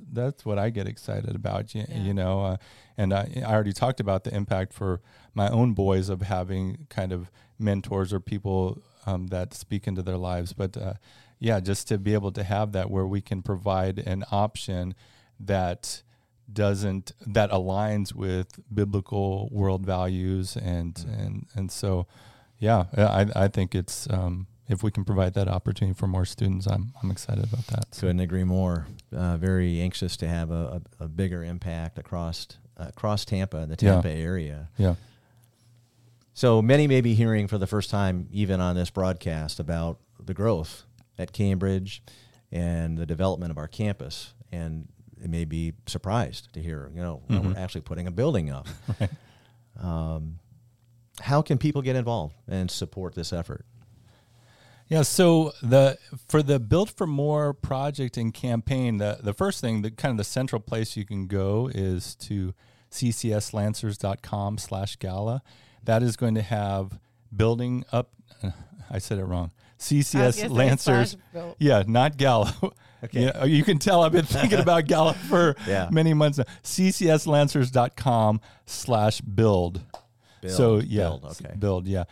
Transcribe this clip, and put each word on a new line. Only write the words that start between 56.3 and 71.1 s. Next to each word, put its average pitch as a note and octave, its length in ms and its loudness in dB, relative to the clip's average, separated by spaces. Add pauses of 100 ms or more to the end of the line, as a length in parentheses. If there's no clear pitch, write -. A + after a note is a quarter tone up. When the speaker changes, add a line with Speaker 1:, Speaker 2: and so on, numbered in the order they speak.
Speaker 1:
the C#3 180 4
Build D#3+ 300 2
for - 160 -4
More D3 480 0
project C#3 640 -4
and A2+ 160 0
campaign, A#2+ 640 0
the, G#2 240 -2
the G#2 120 -2
first G3 280 -2
thing, A2 220 -2
the A2 80 -4
kind C3+ 200 -2
of A#2 60 -2
the A#2+ 60 0
central B2+ 360 -2
place A2 380 -4
you G2+ 80 -4
can G2 220 -6
go G2+ 460 0
is F#2 420 -4
to F#2+ 380 -6 (360)
C A#2+ 220 -2
C A2 200 -2
S G#2 220 -2
Lancers G#2+ 460 -2
dot G2 240 -4
com G#2 340 -4
slash G2 380 -6
gala. G#2 480 -4 (400)
That A2+ 180 4
is A#2+ 160 2
going A2+ 180 0
to A2 60 0
have G2 580 -4 (360)
building A#2+ 560 0
up, B2 200 -2 (400)
<laughs> - 380 -16
I - 80 -6
said G2 220 -4
it F#2 60 -4
wrong. F2 260 -4 (300)
Speaker 2:
I - 40 -10
was - 60 -4
gonna D3 100 4
say - 0 -
Speaker 1:
C - 0 -
C C#3 180 0
S B2 300 4
Lancers. B2+ 640 4